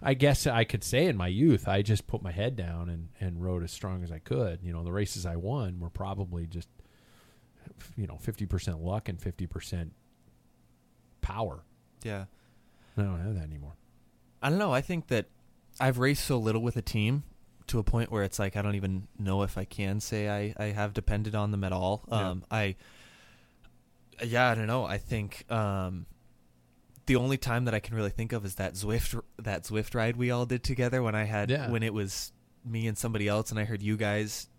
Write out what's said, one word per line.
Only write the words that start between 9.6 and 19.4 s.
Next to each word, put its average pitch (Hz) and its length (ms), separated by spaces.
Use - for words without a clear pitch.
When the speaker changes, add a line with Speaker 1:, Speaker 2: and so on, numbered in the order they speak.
Speaker 1:
power. 92 440
Speaker 2:
Yeah. 101 220
Speaker 1:
I 104 60
don't 92 180
have 101 140
that 82 100
anymore. 73 300
Speaker 2:
I 135 80
don't 175 80
know. 202 140
I 127 80
think 170 280
that 113 180
I've 127 180
raced 139 280
so 135 120
little 110 220
with 120 160
a 110 60
team 113 400
to 120 100
a 104 60
point 117 260
where 104 140
it's - 140
like, 101 180
I 104 60
don't 101 120
even 95 320
know 98 240